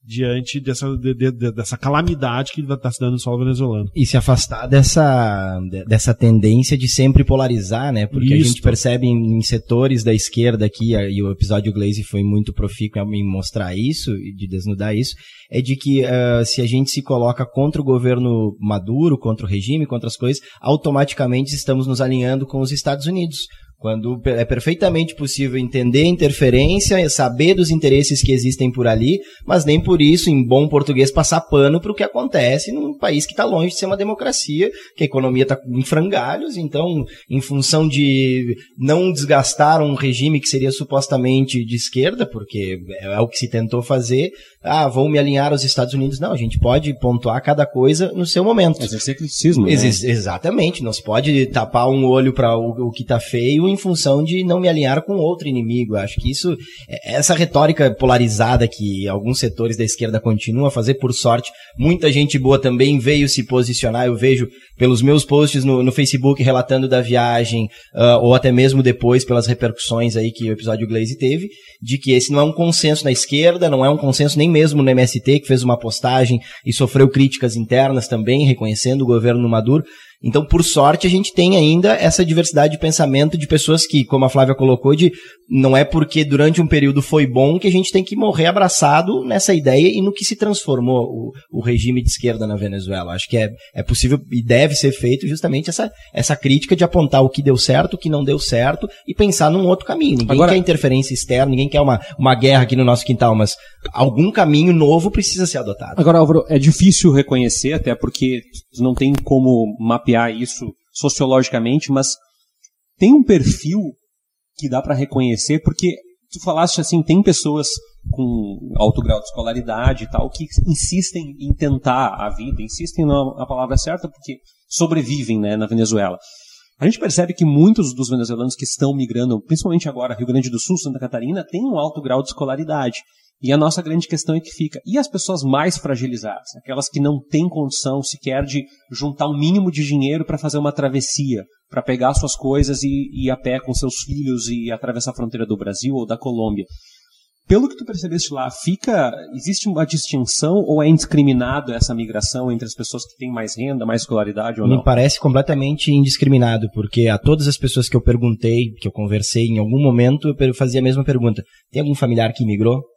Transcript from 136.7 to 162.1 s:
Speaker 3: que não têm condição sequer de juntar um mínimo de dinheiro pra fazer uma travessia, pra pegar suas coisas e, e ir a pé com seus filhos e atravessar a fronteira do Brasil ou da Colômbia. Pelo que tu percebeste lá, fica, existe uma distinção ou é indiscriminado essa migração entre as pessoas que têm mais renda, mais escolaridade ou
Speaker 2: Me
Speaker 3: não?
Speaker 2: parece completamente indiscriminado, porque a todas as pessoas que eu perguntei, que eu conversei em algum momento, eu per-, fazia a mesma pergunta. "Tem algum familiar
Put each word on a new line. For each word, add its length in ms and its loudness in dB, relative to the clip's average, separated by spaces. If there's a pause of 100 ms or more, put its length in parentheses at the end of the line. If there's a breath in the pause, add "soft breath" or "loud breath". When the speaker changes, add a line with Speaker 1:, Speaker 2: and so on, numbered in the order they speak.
Speaker 3:
que 100 -8
não 220 0 (100)
têm 180 0
condição 540 -6
sequer 400 -6
de 220 -6 (260 soft breath)
juntar 380 -6
um 100 -4
mínimo 320 0
de 160 -6
dinheiro 380 -2
pra 120 -6
fazer 220 -6
uma 140 -2
travessia, 720 -4 (260)
pra 100 -6
pegar 340 -2
suas 200 -2
coisas 480 -2
e, 60 -2
e 380 -4
ir 40 0
a 60 -2
pé 240 -4
com 120 -8
seus 320 -4
filhos 440 -4
e 240 -6
atravessar 400 -8
a 20 -12
fronteira 320 -6
do 100 -2
Brasil 380 -6
ou 100 -4
da 140 -8
Colômbia. 460 -4 (800 soft breath)
Pelo 220 2
que 80 -10
tu 80 -14
percebeste 500 -8
lá, 160 -6
fica, 640 -2 (240)
existe 320 -6
uma 180 0
distinção 680 -2
ou 260 2
é 60 4
indiscriminado 840 2
essa 220 -4
migração 560 -6
entre 160 -6
as 80 -14
pessoas 300 -10
que 120 -20
têm 140 -12
mais 260 -8
renda, 300 -6
mais 140 -2
escolaridade 600 -4
ou 60 2
Speaker 2:
Me 80 6
Speaker 3:
não? 80 0
Speaker 2:
parece 380 2
completamente 720 0
indiscriminado, 800 2
porque 320 0
a 100 2
todas 300 2
as 100 0
pessoas 320 -2
que 80 -2
eu 60 2
perguntei, 800 0
que 80 -6
eu 40 -8
conversei 520 -2
em 140 0
algum 220 0
momento, 460 2
eu 80 -2
per-, 200 0
fazia 260 -2
a 20 0
mesma 220 0
pergunta. 360 0 (300 soft breath)
"Tem 120 -4
algum 120 -2
familiar 380 0